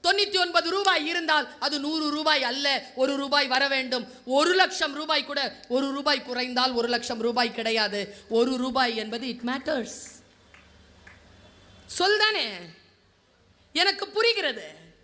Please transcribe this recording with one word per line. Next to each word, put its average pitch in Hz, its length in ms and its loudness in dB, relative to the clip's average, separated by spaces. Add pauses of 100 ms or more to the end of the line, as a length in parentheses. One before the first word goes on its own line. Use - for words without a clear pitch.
தொண்ணூத்தி 392 360 2
ஒன்பது 339 320 2
ரூபாய் 370 360 2
இருந்தால் 320 520 0
அது 285 220 -2
நூறு 302 300 -2
ரூபாய் 302 340 2
அல்ல, 269 500 -2
ஒரு 269 220 0
ரூபாய் 277 300 2
வர 262 220 2
வேண்டும். 254 440 -2 (120)
ஒரு 302 300 4
லட்சம் 330 400 2
ரூபாய் 302 300 0
கூட 285 440 -6
ஒரு 269 240 0
ரூபாய் 277 300 0
குறைந்தால் 254 500 -2
ஒரு 233 160 0
லட்சம் 240 300 -2
ரூபாய் 233 340 0
கிடையாது. 220 640 -2 (120)
ஒரு 247 280 2
ரூபாய் 247 400 0
என்பது 226 320 -6
it 240 120 -6
matters. 254 520 -4 (1900)
சொல் 403 320 2
தானே? 359 380 0 (1160)
எனக்கு 381 360 0
புரிகிறது. 294 680 0 (280)